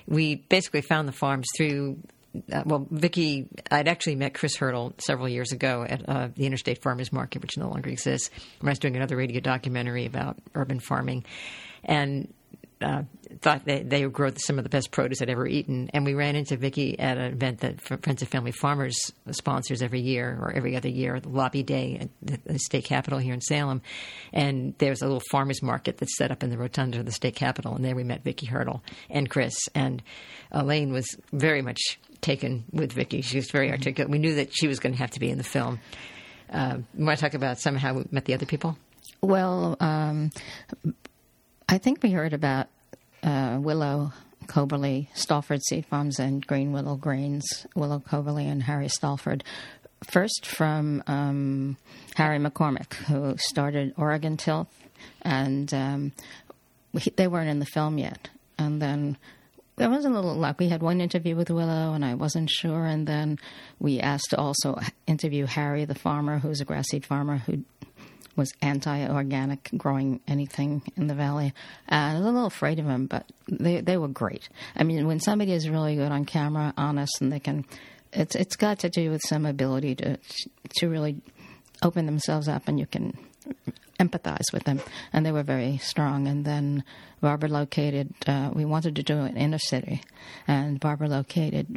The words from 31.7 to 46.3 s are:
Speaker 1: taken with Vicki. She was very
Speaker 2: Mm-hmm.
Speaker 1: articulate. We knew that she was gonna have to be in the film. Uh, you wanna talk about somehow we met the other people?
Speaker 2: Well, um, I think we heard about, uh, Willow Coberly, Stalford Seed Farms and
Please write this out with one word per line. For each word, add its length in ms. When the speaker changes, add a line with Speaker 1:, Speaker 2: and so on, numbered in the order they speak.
Speaker 1:
taken 500
with 220
Vicki. 280
She 160
was 140
very 160
Speaker 2:
Mm-hmm. 60
Speaker 1:
articulate. 360
We 100
knew 160
that 200
she 140
was 100
gonna 160
have 160
to 80
be 100
in 80
the 60
film. 380
Uh, 280
you 80
wanna 120
talk 160
about 260
somehow 360
we 140
met 140
the 100
other 120
people? 320
Speaker 2:
Well, 600
um, 500
I 100
think 240
we 80
heard 240
about, 340
uh, 400
Willow 500
Coberly, 680
Stalford 480
Seed 240
Farms 320
and 300